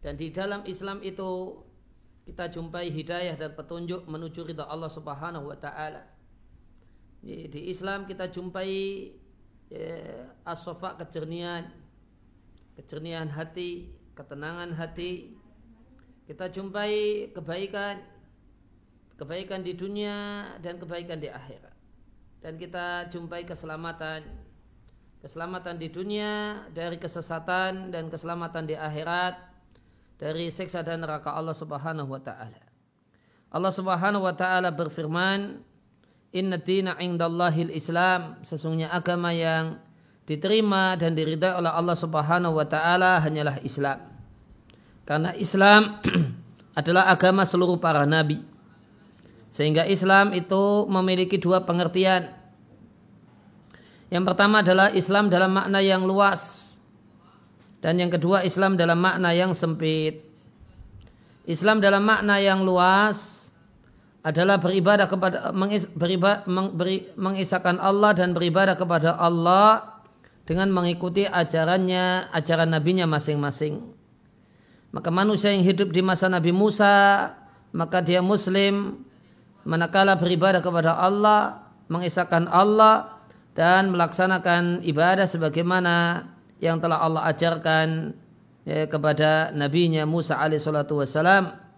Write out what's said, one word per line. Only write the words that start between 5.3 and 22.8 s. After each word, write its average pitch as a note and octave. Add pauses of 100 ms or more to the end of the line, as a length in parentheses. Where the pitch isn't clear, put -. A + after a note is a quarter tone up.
wa C#3+
taala. D#3 (1200)
Di, D#3+
di D3
Islam G3
kita F#3
jumpai, F#3+ (640)
ya, D#3+ (160)
as-safa, E3+
kejernihan, E3+ (1040)
kejernihan D#3
hati, F3 (240)
ketenangan D#3
hati. E3+ (920)
Kita F3+
jumpai G#3
kebaikan, G3 (1120)
kebaikan F#3
di F3
dunia G3+ (140)
dan F3
kebaikan E3+
di D3+
akhirat. - (680)
Dan D#3+
kita F3